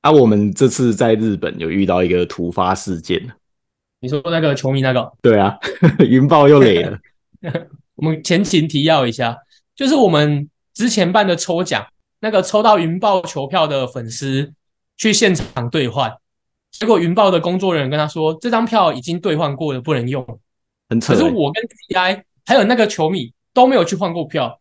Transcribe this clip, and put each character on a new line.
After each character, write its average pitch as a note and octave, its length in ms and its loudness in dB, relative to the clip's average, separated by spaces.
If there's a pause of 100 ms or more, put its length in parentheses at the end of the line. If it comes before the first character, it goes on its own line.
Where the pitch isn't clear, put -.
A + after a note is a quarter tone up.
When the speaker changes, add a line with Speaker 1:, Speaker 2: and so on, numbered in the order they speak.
Speaker 1:
啊， C#3+ 100 2
我 D3 140 6
们 G#2 300 2
这 C3+ 120 2
次 B2 280 0
在 A2+ 200 2
日 G#2+ 220 -2
本 - 220 -8
有 E2 100 -6
遇 G2 160 0
到 F2+ 180 0
一 F2 60 0
个 F2+ 160 0
突 F2 260 -8
发 F#2 240 -2
事 F#2 240 -8
件。 E2+ 240 -4 (760)
Speaker 2:
你 B2+ 80 -10
说 C#3+ 160 -4
那 E3 160 -2
个 D3+ 140 0
球 C3+ 180 -4
迷 C3+ 80 -2
那 C3 140 0
个？ B2 260 -4
Speaker 1:
对 A2+ 180 4
啊， G2+ 200 0 (220)
<laughs> D#3+ 200 4
云 C3 260 4
豹 D3 220 6
又 D3 100 10
垒 G2+ 240 6
了。 - 160 -8 (500)
Speaker 2:
<laughs> E3 120 -6 (360)
我 C3+ 60 -10
们 D#3 220 -4
前 F3 180 0
情 E3 240 0
提 D3 180 -2
要 D3+ 220 2
一 A#2 60 -4
下， A#2+ 240 -4 (400)
就 C4+ 100 -4
是 C4+ 80 2
我 B3+ 140 4
们 D3 400 0 (240)
之 A#3 160 -2
前 F#3 240 0
办 G#3 140 2
的 F3 100 0
抽 E3+ 260 -4
奖， B2 240 -6 (340)
那 G#3+ 100 -4
个 G3 120 0
抽 G#3+ 200 0
到 G#3+ 160 4
云 E3+ 200 -4
豹 G3 220 0
球 D3+ 260 -8
票 D#3+ 200 -2
的 C3+ 200 -4
粉 A#2+ 240 -12
丝 C#3 400 -6 (460)
去 G#3+ 160 0
现 E3+ 220 2
场 A#2+ 340 -8
兑 C#3 180 -2
换， A#2+ 240 -4 (600)
结 - 160 -8
果 A3 120 4
云 E3+ 160 0
豹 G3 160 4
的 F3+ 80 2
工 F3 200 -4
作 F#3+ 160 -2
人 D3+ 80 -2
员 C3 80 -4
跟 D3 80 -2
他 D3+ 100 -2
说， D#3+ 320 -4
这 A#3+ 100 -6
张 A3+ 140 2
票 G3+ 300 0
已 B2 80 -10
经 E3 180 -8
兑 E3 160 -2
换 D3+ 180 -4
过 C#3+ 200 -6
了， B2+ 80 -8
不 D3+ 100 -4
能 B2 160 -4
用。 C3 180 -6 (640)
Speaker 1:
很 - 100 0
扯 - 140 -2
欸。 - 80 4
Speaker 2:
可 - 20 2
是 E4 80 2
我 D#3 220 -2
跟 A3 120 -6
C - 300 -14
I F#3 300 -2 (220)
还 - 80 2
有 A#3+ 100 4
那 A#3 100 2
个 A3+ 120 2
球 E3 240 -2
迷 D3 240 -6 (180)
都 B3+ 140 4
没 C4+ 80 2
有 F#3+ 100 2
去 E3+ 100 -6
换 F#3 160 -4
过 E3 140 -6
票。 B2+ 360 -6